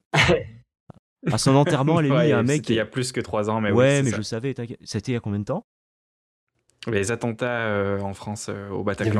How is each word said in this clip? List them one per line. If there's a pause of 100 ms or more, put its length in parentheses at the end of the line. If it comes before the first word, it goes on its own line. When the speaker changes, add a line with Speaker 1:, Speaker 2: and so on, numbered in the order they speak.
(140)
Speaker 1:
<laughs> (1120)
Speaker 2:
À
son
enterrement,
Lenny,
il
y
a
un
Speaker 3:
Ouais,
Speaker 2:
mec
Speaker 3:
c'était
il
y
a
plus
que
trois
ans,
mais
oui,
Speaker 2:
Ouais,
Speaker 3:
c'est
Speaker 2:
mais
Speaker 3:
ça.
Speaker 2:
je
savais,
t'inquiète.
C'était
il
y
a
combien
de
temps ? (1200)
Speaker 3:
Les
attentats,
euh,
en
France,
euh,
au
Bataclan,
Speaker 1:
Deux